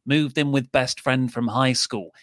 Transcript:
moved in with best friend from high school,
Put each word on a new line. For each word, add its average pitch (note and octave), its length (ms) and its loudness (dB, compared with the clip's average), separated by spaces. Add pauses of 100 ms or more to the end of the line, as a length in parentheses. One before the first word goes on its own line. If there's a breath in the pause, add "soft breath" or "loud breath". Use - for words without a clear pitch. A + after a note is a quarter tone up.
moved C#3+ 320 0
in C#3+ 140 0
with C3+ 220 0
best B2+ 260 0
friend B2+ 320 0
from B2 160 -2
high B2+ 240 2
school, G#2 520 -4